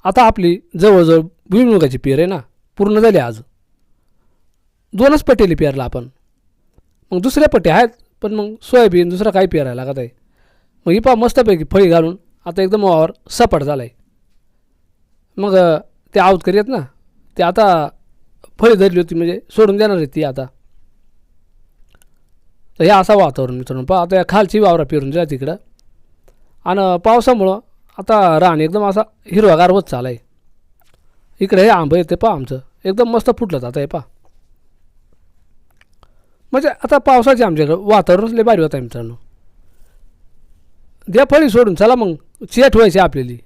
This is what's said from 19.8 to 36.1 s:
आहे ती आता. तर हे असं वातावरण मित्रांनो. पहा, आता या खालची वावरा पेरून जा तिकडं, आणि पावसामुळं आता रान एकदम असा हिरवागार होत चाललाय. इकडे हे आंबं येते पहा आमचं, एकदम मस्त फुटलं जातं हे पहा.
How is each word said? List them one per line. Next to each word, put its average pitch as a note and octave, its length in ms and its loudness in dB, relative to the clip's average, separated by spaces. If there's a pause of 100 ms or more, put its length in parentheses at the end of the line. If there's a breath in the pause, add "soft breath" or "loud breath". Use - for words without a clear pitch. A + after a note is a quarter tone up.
आहे D#3 80 -4
ती D3+ 180 -6
आता. C3 220 -8 (2250)
तर - 40 0
हे E3+ 60 4
असं G3+ 280 4
वातावरण C3+ 360 0
मित्रांनो. B2+ 320 -10
पहा, F#3 160 0
आता F3 140 -2
या F#3 140 2
खालची G#3 300 0
वावरा E3+ 240 2
पेरून C#3 280 -4
जा E3+ 120 -2
तिकडं, C#3+ 320 -8 (1120)
आणि F#3 400 -2
पावसामुळं A3 540 2 (380)
आता F#3+ 420 2
रान E3 220 2
एकदम F3+ 220 -2
असा G3+ 180 -2 (240)
हिरवागार F3+ 440 2
होत F#3+ 140 2
चाललाय. B2+ 320 -10 (1200)
इकडे F#3+ 240 2
हे A3+ 60 4
आंबं E3 280 0
येते F3 180 -2
पहा A3 160 -2
आमचं, C3+ 280 -8 (260)
एकदम A3 240 -2
मस्त A#3 300 -2
फुटलं F3 200 -6
जातं B2 200 -8
हे C#3+ 60 -4
पहा. D3 160 -10 (2500)